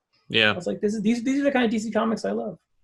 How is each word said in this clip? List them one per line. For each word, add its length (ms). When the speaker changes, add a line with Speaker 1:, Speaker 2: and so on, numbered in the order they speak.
Speaker 1:
Yeah. 200
Speaker 2:
I 40
was 120
like, 140
"This 140
is, 80
these, 200
these 180
are 40
the 80
kind 140
of 40
D 80
C 120
comics 340
I 60
love." 280